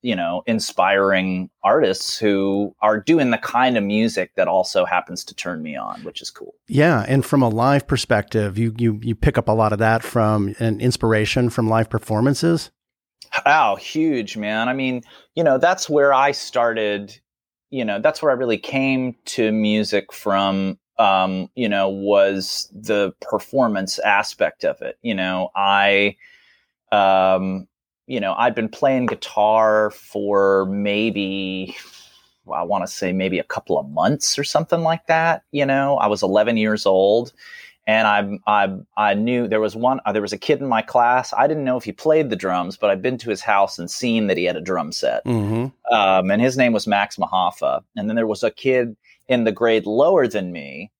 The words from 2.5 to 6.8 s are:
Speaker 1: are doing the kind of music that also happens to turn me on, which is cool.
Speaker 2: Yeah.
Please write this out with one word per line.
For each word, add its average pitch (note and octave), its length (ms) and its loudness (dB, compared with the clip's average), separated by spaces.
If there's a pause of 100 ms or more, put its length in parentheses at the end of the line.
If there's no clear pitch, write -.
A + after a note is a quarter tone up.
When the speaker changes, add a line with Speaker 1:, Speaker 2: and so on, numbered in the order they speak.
Speaker 1:
are G#2+ 200 2
doing D3 300 2
the A2 60 0
kind B2+ 380 0
of G#2 80 0
music G#2 520 0
that F#2 120 2
also F2+ 380 2
happens F2+ 400 -4
to - 100 -20
turn F2 260 -8
me D2+ 140 -10
on, G1+ 280 -10
which - 180 -14
is - 80 -12
cool. - 260 -20 (140)
Speaker 2:
Yeah. C#3+ 360 4